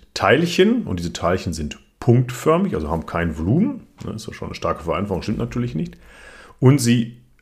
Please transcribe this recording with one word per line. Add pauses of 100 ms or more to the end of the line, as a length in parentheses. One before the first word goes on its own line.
(120)
Teilchen
und
diese
Teilchen
sind (220)
punktförmig,
also
haben
kein
Volumen. (180)
Ne,
ist
ja
schon
eine
starke
Vereinfachung,
stimmt
natürlich
nicht. (640)
Und
sie (260)